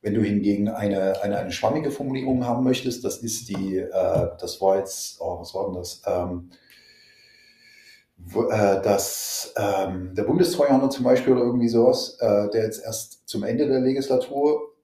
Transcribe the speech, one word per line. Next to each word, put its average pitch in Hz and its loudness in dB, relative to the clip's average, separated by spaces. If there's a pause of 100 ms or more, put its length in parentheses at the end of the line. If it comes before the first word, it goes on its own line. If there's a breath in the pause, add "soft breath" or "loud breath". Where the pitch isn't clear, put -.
Wenn 104 -2
du 113 4
hingegen 101 2
eine, 95 0
eine, 101 -2
eine 95 -4
schwammige - 0
Formulierung 131 -2
haben 120 0
möchtest, 127 0
das - -4
ist 113 -8
die, 95 -4
äh, 87 0 (100)
das - -10
war 95 4
jetzt, - -8
oh, 87 -6
was 87 -16
war 98 -4
denn 92 -6
das? 90 -12
Ähm, 90 -4 (1700 soft breath)
wo, 87 -2
äh, 101 4
das, - -2
ähm, 95 -2
der 104 -2
Bundestrojaner 139 4
zum 131 -4
Beispiel 123 4
oder 123 4
irgendwie 120 2
sowas, 117 2
äh, 104 2
der 113 0
jetzt - -8
erst - -12
zum 107 -6
Ende 120 0
der 131 2
Legislatur 135 0 (100)